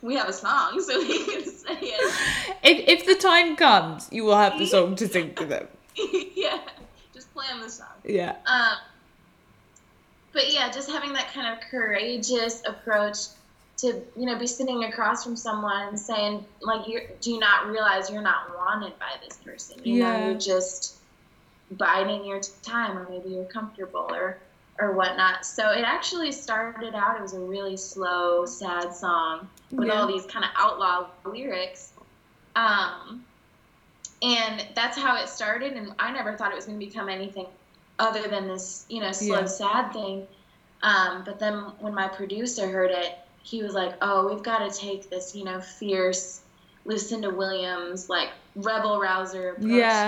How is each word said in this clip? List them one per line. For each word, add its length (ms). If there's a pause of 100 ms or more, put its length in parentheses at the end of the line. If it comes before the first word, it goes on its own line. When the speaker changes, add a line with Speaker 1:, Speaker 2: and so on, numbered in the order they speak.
Speaker 1:
we 140
have 140
a 40
song, 460
so 200
we 260
can 200
say 360
it." 840
Speaker 2:
If, 240 (140)
if 60
the 80
time 420
comes, 520
you 140
will 140
have 200
the 100
song 300
to 120
sing 260
to 100
them. 220 (300)
Speaker 1:
<laughs> 0 (380)
Yeah, 240 (540)
just 200
plan 260
the 100
song. 180 (180)
Speaker 2:
Yeah. 300 (100)
Speaker 1:
Um, 320 (1600)
but 200
yeah, 180
just 180
having 240
that 200
kind 180
of 80 (100)
courageous 960
approach 520 (600)
to, 240 (140)
you 100
know, 120
be 100
sitting 380
across 380
from 120
someone 540
and 100
saying, 460 (160)
like, 260
"You're, 160 (180)
do 100
you 80
not 280
realize 420
you're 120
not 340
wanted 440
by 140 (140)
this 100
person? 460
You 200
know, 80
Speaker 2:
Yeah. 180
Speaker 1:
you're 100
just 560 (760)
biding 540
your 160 (220)
time, 340
or 120
maybe 200
you're 160
comfortable 680
or, 260 (420)
or 140
whatnot." 520
So 260
it 120
actually 480
started 640
out, 220
it 40
was 120
a 60
really 380
slow, 680
sad 480
song 540 (240)
with 160
Speaker 2:
Yeah. 140
Speaker 1:
all 60
these 180
kind 200
of 100
outlaw 520 (180)
lyrics. 680 (600)
Um, 680 (1000)
and 500
that's 240
how 240
it 80
started, 440
and 260
I 120
never 240
thought 160
it 40
was 100
gonna 140
become 300
anything 360 (540)
other 280
than 200
this, 420
you 120
know, 100
slow, 300
Speaker 2:
Yeah. 40
Speaker 1:
sad 480
thing. 340 (540)
Um, 420
but 160
then 160 (240)
when 140
my 140
producer 600
heard 240
it, 260 (260)
he 200
was 100
like, 280
"Oh, 260
we've 160
gotta 280
take 380
this, 260
you 80
know, 180
fierce 800 (440)
Lucinda 440
Williams, 800
like, 200 (260)
rebel 440
rouser 520
approach 200
Speaker 2:
Yeah. 360